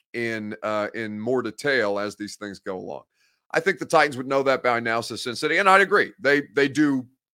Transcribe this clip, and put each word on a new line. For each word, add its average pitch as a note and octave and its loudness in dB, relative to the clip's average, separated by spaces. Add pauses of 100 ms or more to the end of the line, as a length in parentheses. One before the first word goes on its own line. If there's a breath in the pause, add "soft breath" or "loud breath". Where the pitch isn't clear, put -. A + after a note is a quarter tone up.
(140)
in, A2 -6
uh, G#2+ -2
in G#2+ -8
more B2 0
detail A2+ 0
as G2+ -6
these G#2 -12
things G2+ -12
go F#2+ -8
along. F#2 -12 (480)
I D#3+ 0
think F#3 -2
the E3 -8
Titans D3 2
would B2+ -8
know C3+ 2
that C3 2
by A#2+ 2
now, A#2 -2
says A2+ -8
Sin A#2 -6
City, D#3 0
and G3 4
I'd F#3+ 8
agree. F#3 2
They, C#3 2 (100)
they C#3 2
do, C#3 0 (260)